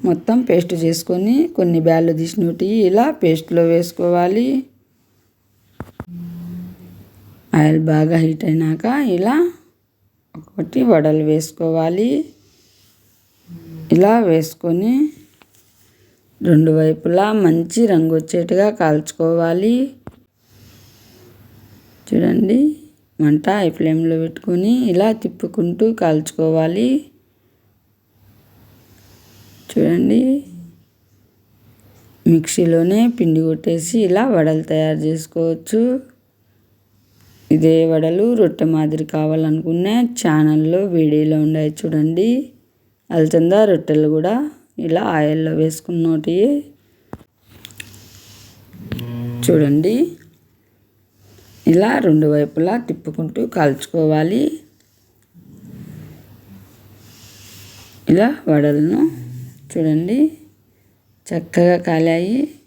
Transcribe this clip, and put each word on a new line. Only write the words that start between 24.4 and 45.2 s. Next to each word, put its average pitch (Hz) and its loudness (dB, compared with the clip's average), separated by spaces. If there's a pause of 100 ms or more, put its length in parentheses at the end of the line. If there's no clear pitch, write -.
ఇలా 185 2
తిప్పుకుంటూ 175 -4 (160)
కాల్చుకోవాలి. 160 0 (2750)
చూడండి, 175 2 (2000)
మిక్సీలోనే 170 2 (180)
పిండి 160 2
కొట్టేసి 160 -2 (120)
ఇలా 196 2
వడలు 160 2 (100)
తయారు 156 0
చేసుకోవచ్చు. 165 -4 (1700)
ఇదే 160 4 (180)
వడలు 165 0 (140)
రొట్టె 160 0
మాదిరి 156 -2
కావాలనుకునే 160 -2 (260)
ఛానల్లో 156 2 (100)
వీడియోలో 156 2
ఉన్నాయి 156 -2
చూడండి. 160 0 (800)
అలసంద 165 2 (180)
రొట్టెలు 156 0
కూడా 180 0 (500)
ఇలా 165 0
ఆయిల్లో 156 0